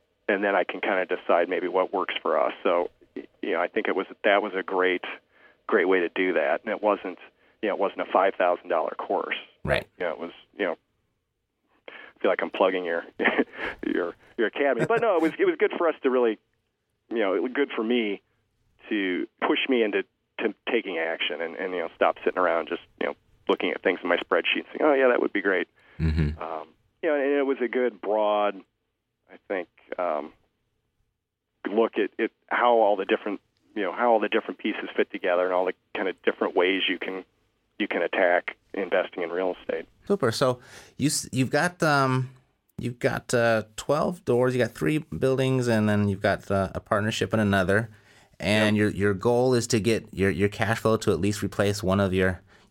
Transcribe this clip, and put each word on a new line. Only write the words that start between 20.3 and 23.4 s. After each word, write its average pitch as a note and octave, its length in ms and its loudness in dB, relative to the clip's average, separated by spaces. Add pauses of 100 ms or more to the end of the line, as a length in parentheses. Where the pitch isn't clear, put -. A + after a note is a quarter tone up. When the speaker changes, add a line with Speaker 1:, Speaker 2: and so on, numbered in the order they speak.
Speaker 1:
to A2 160 -2 (160)
taking G2 280 -2
action E2 420 -4
and, E2 160 -6
and, F#2 180 -6
you F2 60 -4
know, E2 160 -6
stop E2 280 2
sitting F2+ 140 0
around E2 300 0
just, E2+ 120 -6 (200)
you - 80 -2
know, D2 60 -6 (340)